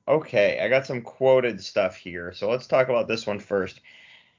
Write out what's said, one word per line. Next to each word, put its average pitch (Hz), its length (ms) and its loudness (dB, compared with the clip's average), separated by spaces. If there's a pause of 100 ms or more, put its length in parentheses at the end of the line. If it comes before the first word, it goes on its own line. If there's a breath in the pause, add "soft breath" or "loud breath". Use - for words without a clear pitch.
okay, 113 520 2
I 101 80 0
got 135 180 2
some 123 160 -6
quoted 123 600 2
stuff 98 320 -2
here, 87 380 -12
so 104 180 -4
let's 123 160 -2
talk 131 220 2
about 117 180 0
this 110 220 -6
one 101 100 -4
first. 98 420 -4 (580 soft breath)